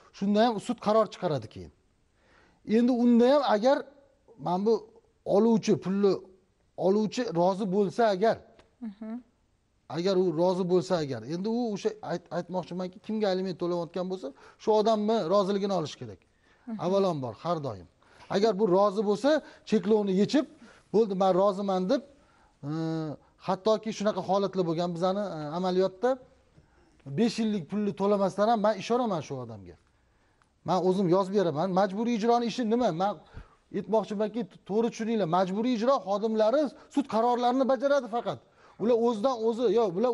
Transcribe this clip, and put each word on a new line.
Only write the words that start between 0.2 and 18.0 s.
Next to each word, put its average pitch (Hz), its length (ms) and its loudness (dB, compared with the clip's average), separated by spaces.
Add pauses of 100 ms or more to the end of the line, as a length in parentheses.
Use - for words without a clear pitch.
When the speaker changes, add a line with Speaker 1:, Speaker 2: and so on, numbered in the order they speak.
Speaker 1:
ham 220 140 -2
sud - 200 -8
qaror 214 260 2
chiqaradi 139 420 -4
keyin. 85 240 -16 (960)
Endi 240 240 4
unda 240 420 6
ham 294 120 4
agar 220 320 4 (600)
mana 180 280 -2
bu 226 80 4 (500)
oluvchi, 214 560 4
pulni 196 320 2 (680)
oluvchi 202 440 0 (120)
rozi 180 380 0
bo'lsa 202 340 0
agar, 196 300 2 (440)
Speaker 2:
Mhm. 220 300 -12 (800)
Speaker 1:
agar 180 260 0
u 185 80 4 (120)
rozi 180 340 2
bo'lsa 180 260 2
agar, 131 260 -4
endi 170 260 -6
u 233 120 -2 (120)
o'sha 202 180 -4 (120)
ayt-, 175 280 -8
aytmoqchimanki, 180 680 -8
kimga 214 300 -4
aliment 185 320 -4
to'layotgan 175 500 -4
bo'lsa, 190 180 -8 (300)
shu - 140 -6
odamni 214 440 2 (140)
roziligini 196 420 2
olish 165 240 -4
kerak. 110 240 -14 (460)
Speaker 2:
Mhm. 226 140 -10
Speaker 1:
Avvalambor, 165 540 0
har 165 300 -4
doim. 101 240 -8 (420)